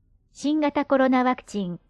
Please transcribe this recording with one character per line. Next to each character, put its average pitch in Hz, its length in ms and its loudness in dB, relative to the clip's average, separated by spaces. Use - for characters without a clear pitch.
新 302 280 -2
型 285 240 0
コ 277 140 2
ロ 262 100 4
ナ 254 160 2
ワ 254 120 0
ク - 80 -20
チ 202 220 -8
ン 175 240 -8